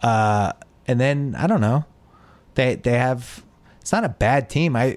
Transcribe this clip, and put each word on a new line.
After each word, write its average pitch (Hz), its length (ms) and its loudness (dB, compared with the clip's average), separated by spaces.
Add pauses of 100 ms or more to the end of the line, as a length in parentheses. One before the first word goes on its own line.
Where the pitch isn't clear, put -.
Uh, 107 520 2 (340)
and 123 120 0
then, 139 380 -2
I 156 100 0
don't 196 140 2
know. 120 240 2 (720)
They, 127 200 2
they 120 220 0
have, 123 460 -4 (380)
it's - 100 -12
not 220 120 2
a 165 60 -2
bad 120 400 0
team. 151 260 0
I, 123 220 0